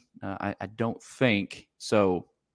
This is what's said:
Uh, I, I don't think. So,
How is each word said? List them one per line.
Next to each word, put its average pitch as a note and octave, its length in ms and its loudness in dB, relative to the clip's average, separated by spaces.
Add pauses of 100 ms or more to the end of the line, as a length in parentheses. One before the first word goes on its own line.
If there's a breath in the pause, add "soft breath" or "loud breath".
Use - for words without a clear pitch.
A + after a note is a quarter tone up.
(220)
Uh, G2 180 -10
I, G2+ 220 -6
I G2 60 -6
don't A2 340 -6
think. - 640 -2 (120)
So, F#2+ 480 2 (280)